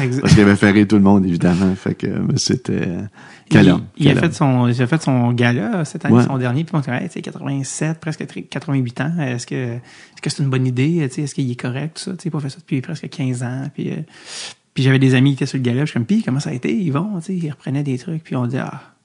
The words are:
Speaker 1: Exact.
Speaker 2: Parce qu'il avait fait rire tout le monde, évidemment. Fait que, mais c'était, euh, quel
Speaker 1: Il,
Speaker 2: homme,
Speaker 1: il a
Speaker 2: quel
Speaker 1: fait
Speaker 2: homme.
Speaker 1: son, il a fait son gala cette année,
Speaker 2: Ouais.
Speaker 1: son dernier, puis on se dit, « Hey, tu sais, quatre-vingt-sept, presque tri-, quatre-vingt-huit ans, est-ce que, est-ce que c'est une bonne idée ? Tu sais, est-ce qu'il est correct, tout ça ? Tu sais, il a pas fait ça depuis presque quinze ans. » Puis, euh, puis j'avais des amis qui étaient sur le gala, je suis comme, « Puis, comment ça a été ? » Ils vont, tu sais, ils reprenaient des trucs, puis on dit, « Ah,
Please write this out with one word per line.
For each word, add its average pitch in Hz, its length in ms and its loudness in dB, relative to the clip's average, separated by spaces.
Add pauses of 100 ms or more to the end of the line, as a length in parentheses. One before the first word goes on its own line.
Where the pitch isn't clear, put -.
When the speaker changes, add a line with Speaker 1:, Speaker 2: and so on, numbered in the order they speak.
Speaker 1:
Exact. 127 200 -2
Speaker 2:
Parce - 120 6
qu'il 107 100 8
avait 101 120 6
fait 101 160 6
rire 101 160 6
tout 107 80 4
le 104 60 6
monde, 98 240 6
évidemment. 90 500 2
Fait - 180 -4
que, - 140 -6
mais 98 300 -2
c'était, - 500 -2
euh, 90 140 -6 (480)
quel - 160 6
Speaker 1:
Il, - 60 6
Speaker 2:
homme, - 120 0 (140)
Speaker 1:
il 139 100 2
a - 60 6
Speaker 2:
quel - 80 0
Speaker 1:
fait - 60 2
Speaker 2:
homme. 165 60 0
Speaker 1:
son, 127 360 2
il 120 120 0
a 123 60 0
fait 160 160 0
son 123 300 2
gala 123 500 0
cette - 220 -8
année, 113 100 4
Speaker 2:
Ouais. 123 80 6
Speaker 1:
son 131 140 -2
dernier, 127 260 -2
puis 156 100 -12
on 156 80 0
se 135 80 -6
dit, « 123 80 -2
Hey, 180 120 -6
tu - 60 -20
sais, - 60 -8
quatre-vingt-sept, 156 760 -6
presque 156 280 -8
tri-, - 200 -14
quatre-vingt-huit 131 540 -4
ans, 143 180 -2
est-ce 123 260 -4
que, 143 100 -8
est-ce 120 680 -10
que - 80 -4
c'est - 120 -4
une 139 80 0
bonne 127 180 0
idée ? 143 420 0
Tu - 60 -14
sais, 151 80 -4
est-ce 139 120 -8
qu'il 131 160 -2
est 120 80 -6
correct, 135 380 -6
tout - 60 -12
ça ? 190 80 -8
Tu 185 120 -12
sais, 175 60 -4
il - 0 -
a - 20 -8
pas 156 80 -4
fait 143 100 -6
ça - 100 -14
depuis 147 200 -4
presque 143 300 -10
quinze 127 340 -4
ans. » 131 200 -6 (120)
Puis, 135 160 -6
euh, - 40 -6 (800)
puis 135 120 2
j'avais 135 140 6
des 135 160 4
amis 135 160 4
qui 135 120 0
étaient - 40 -4
sur 139 100 -4
le 131 60 -2
gala, 123 180 0
je 147 100 -2
suis - 40 -16
comme, « 117 120 -2
Puis, 208 160 2
comment 135 160 -2
ça 156 120 -4
a - 20 -6
été ? » 156 280 -2
Ils 170 120 -2
vont, 180 260 -2
tu 160 60 -10
sais, 190 100 -6
ils 165 160 -4
reprenaient 139 320 -4
des 135 140 -4
trucs, 160 260 -8
puis - 140 -8
on 123 100 -2
dit, « 123 100 -4
Ah, 135 240 -8 (240)